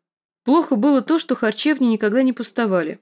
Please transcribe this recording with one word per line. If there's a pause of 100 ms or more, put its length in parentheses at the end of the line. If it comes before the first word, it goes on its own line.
(420)
Плохо
было
то,
что
харчевни
никогда
не
пустовали.